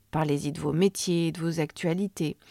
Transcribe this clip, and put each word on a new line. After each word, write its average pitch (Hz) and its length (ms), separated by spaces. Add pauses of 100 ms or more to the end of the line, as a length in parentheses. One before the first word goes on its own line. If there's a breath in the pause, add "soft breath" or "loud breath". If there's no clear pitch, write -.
(120)
Parlez-y 147 420
de 156 80
vos 147 100
métiers, 170 640
de 160 80
vos 165 180
actualités. 170 760 (140 soft breath)